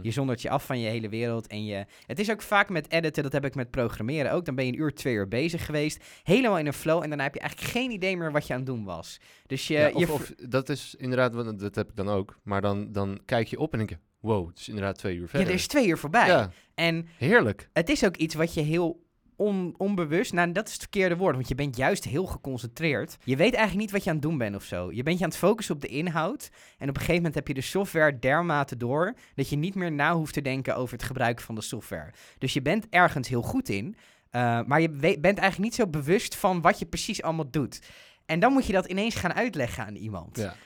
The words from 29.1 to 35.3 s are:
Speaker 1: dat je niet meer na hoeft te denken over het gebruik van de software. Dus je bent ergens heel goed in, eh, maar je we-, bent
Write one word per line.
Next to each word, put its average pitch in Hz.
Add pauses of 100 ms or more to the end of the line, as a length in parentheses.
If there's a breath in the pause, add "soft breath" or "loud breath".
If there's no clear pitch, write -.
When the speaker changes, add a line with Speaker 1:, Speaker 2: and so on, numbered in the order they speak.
Speaker 1:
dat 135
je 147
niet 180
meer 180
na 151
hoeft 160
te 151
denken 131
over 127
het -
gebruik 120
van 113
de 107
software. 87 (260 loud breath)
Dus 131
je 139
bent 180
ergens 165
heel 120
goed -
in, 107 (340 soft breath)
eh, 120
maar 143
je 165
we-, 156
bent 190